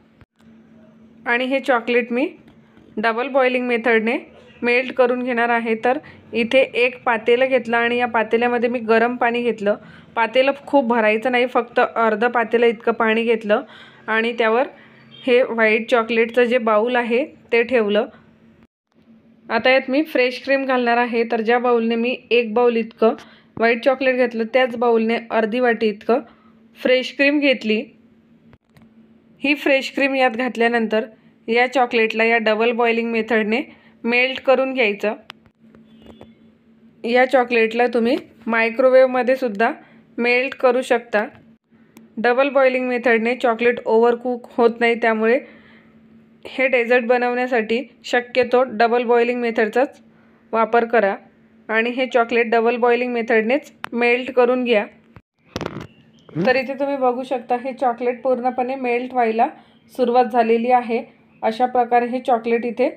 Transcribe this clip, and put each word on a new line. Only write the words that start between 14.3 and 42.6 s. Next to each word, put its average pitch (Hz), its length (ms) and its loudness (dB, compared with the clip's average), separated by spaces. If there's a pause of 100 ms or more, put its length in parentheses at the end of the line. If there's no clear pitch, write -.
त्यावर 226 340 0 (560)
हे 247 200 4
व्हाईट 226 480 0
चॉकलेटचं 233 520 2
जे 247 160 2
बाउल 226 360 2
आहे 240 300 0 (260)
ते 233 120 2
ठेवलं. 220 440 0 (1400)
आता 226 200 0
यात 262 200 2
मी 269 140 0
फ्रेश 254 400 -2
क्रीम 269 220 0
घालणार 247 320 0
आहे. 233 260 0
तर 233 180 -4
ज्या 233 180 2
बाउलने 233 360 0
मी 233 200 -2 (160)
एक 226 220 0
बाउल 240 240 2
इतकं 226 360 0 (440)
व्हाईट 233 280 0
चॉकलेट 262 300 0
घेतलं, 233 300 -2
त्याच 247 320 0
बाउलने 226 400 0 (140)
अर्धी 220 280 0
वाटी 233 280 0
इतकं 220 320 -2 (600)
फ्रेश 254 380 0
क्रीम 285 220 2
घेतली. 247 380 0 (1600)
ही 285 140 0
फ्रेश 277 400 0
क्रीम 269 200 0
यात 254 160 2
घातल्यानंतर 226 760 -2 (420)
या 240 200 2
चॉकलेटला 233 560 0
या 226 160 2
डबल 220 340 0
बॉइलिंग 233 380 0
मेथडने 226 500 -2 (420)
मेल्ट 247 380 -2
करून 262 320 2
घ्यायचं. 208 420 -2 (1900)
या 247 220 2
चॉकलेटला 240 600 2
तुम्ही 233 280 0 (320)
मायक्रोवेव्हमध्ये 254 880 2
सुद्धा 233 360 -2 (460)
मेल्ट 247 380 0
करू 254 280 2
शकता. 233 420 -2 (920)
डबल 240 320 2
बॉइलिंग 254 380 2